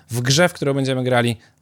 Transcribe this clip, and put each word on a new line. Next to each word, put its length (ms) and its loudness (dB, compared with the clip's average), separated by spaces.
w 120 -4
grze, 280 2
w 40 -8
którą 200 -2
będziemy 300 -2
grali, 340 2